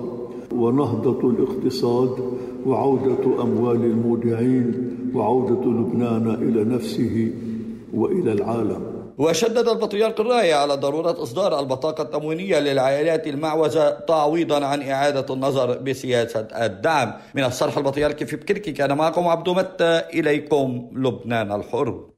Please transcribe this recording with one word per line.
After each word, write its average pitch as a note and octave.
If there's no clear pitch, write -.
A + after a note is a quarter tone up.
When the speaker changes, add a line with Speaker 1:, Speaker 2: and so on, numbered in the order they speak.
Speaker 1:
ونهضة A#2+
الاقتصاد B2
وعودة B2
أموال A#2
المودعين A#2
وعودة A#2+
لبنان A2+
إلى A2+
نفسه A2+
وإلى D#3
العالم. G#2+
Speaker 2:
وشدد A3+
البطريرك G#3+
الراعي A3
على C#3+
ضرورة D#3
إصدار D#3+
البطاقة C#3+
التموينية D#3+
للعائلات C#3+
المعوزة D3+
تعويضا D3+
عن C#3+
إعادة C3+
النظر C3
بسياسة B2+
الدعم. A2
من C3+
الصرح C#3+
البطريركي C#3+
في D3+
بكركي F#3+
كان C#3
معكم E3
عبدو E3+
متى، F3
إليكم D3
لبنان A#2
الحر. G#2